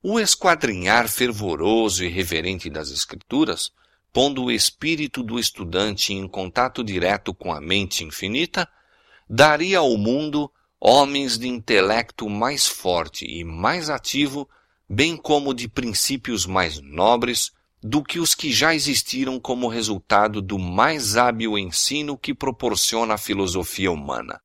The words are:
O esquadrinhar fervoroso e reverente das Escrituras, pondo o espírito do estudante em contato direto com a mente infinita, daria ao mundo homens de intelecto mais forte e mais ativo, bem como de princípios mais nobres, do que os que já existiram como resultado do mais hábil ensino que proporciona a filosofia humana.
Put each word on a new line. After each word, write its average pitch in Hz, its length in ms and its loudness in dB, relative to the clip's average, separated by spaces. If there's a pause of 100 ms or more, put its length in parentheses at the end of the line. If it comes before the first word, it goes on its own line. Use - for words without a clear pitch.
O 214 160 0
esquadrinhar 120 880 4
fervoroso 104 960 0
e 87 60 -2
reverente 87 600 -4
das 73 200 -8
Escrituras, - 840 -2 (400)
pondo 131 320 2
o 123 80 0
espírito 147 720 -2
do 117 160 -6
estudante 101 720 -2
em 95 140 -6
contato 110 560 -4
direto 98 500 -2
com 87 200 -8
a 73 80 -8
mente 90 420 -2
infinita, 120 640 -6 (600)
daria 151 500 6
ao 131 180 4
mundo 143 540 0 (280)
homens 139 580 6
de 123 100 -6
intelecto 110 840 0
mais 120 380 0
forte - 580 -2
e 85 200 -10
mais 120 440 -4
ativo, 139 580 -4 (420)
bem 151 260 0
como 143 380 0
de 120 160 -8
princípios 117 760 -4
mais 87 360 -2
nobres, 110 680 2 (300)
do 139 220 -2
que - 160 -6
os 165 160 0
que 147 160 -4
já 156 240 4
existiram 131 640 -2
como 123 280 -2
resultado 107 720 0
do 95 180 -4
mais 107 560 0
hábil 113 420 2
ensino 135 600 -4
que - 160 -8
proporciona 113 800 -2
a 104 40 0
filosofia 95 720 -2
humana. 69 540 -6